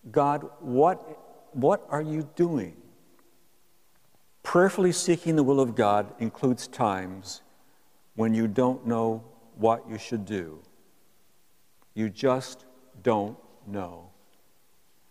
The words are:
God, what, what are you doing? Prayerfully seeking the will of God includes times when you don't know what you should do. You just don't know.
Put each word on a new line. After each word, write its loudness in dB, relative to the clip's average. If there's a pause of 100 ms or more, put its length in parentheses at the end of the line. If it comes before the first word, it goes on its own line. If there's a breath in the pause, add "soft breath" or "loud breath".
(120)
God, 0 (120)
what, 2 (560)
what 2
are -4
you -6
doing? -2 (1700)
Prayerfully 4
seeking 0
the 4
will 4
of 2
God 2
includes -2
times -4 (720 soft breath)
when 0
you 2
don't 0
know -2 (320)
what 2
you -8
should -6
do. -8 (1400)
You -2
just -2 (360)
don't 0 (300)
know. -12 (1000)